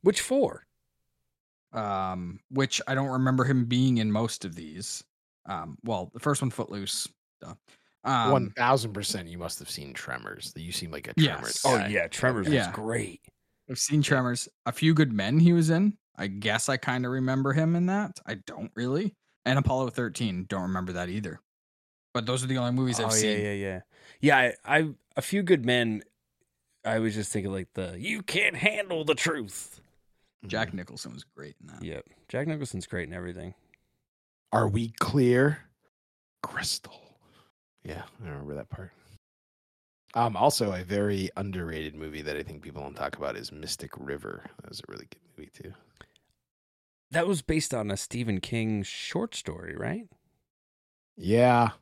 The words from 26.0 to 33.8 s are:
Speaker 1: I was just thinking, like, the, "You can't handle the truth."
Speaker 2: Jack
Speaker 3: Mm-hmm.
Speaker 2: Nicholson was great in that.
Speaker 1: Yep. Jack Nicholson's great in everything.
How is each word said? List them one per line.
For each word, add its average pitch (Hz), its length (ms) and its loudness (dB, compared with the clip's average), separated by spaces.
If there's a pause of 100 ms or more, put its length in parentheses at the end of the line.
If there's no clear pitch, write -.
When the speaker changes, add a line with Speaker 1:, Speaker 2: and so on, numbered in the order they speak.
Speaker 1:
I 110 160 0
was 110 140 0
just 107 180 -4
thinking, 98 200 -2
like, 95 200 -8
the, 90 260 -8
"You 202 240 -6
can't 202 320 0
handle 190 500 0
the 147 120 4
truth." 139 640 -4 (680)
Speaker 2:
Jack 110 220 -2
Speaker 3:
Mm-hmm. 90 80 -10
Speaker 2:
Nicholson - 380 -12
was - 100 -16
great - 360 -18
in - 80 -20
that. 78 140 -16
Speaker 1:
Yep. 78 240 -10 (220)
Jack 135 180 -4
Nicholson's 143 400 -6
great 87 220 -6
in 85 60 -12
everything. 90 400 -10 (1000)